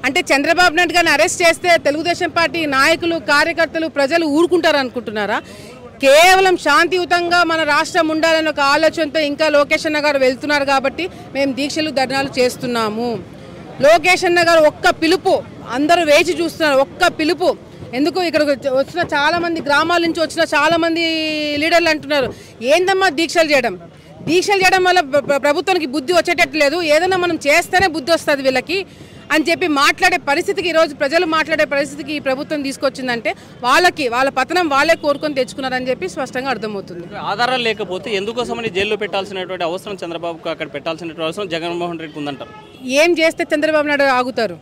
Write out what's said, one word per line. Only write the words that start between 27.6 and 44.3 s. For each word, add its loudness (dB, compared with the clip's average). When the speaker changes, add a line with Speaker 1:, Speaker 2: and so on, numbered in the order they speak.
Speaker 1:
బుద్ధి -4
వస్తుంది 0
వీళ్ళకి" -2
అని 2
చెప్పి 0
మాట్లాడే 2
పరిస్థితికి, -2
ఈరోజు 0
ప్రజలు 0
మాట్లాడే 0
పరిస్థితికి -6
ఈ -4
ప్రభుత్వం -4
తీసుకొచ్చిందంటే -4
వాళ్ళకి, 2
వాళ్ళ 0
పతనం -2
వాళ్ళే 2
కోరుకొని -2
తెచ్చుకున్నారని -4
చెప్పి -4
స్పష్టంగా -6
అర్థమవుతుంది. -8
Speaker 2:
ఆధారాలు -2
లేకపోతే -4
ఎందుకోసమని -4
జైల్లో -2
పెట్టాల్సినటువంటి -6
అవసరం -6
చంద్రబాబుకు, -8
అక్కడ -8
పెట్టాల్సినటువంటి -8
అవసరం -6
జగన్మోహన్ -6
రెడ్డికి -12
ఉందంటారు? -8
Speaker 1:
ఏం 4
చేస్తే 0
చంద్రబాబు 0
నాయుడు 2
ఆగుతారు? 0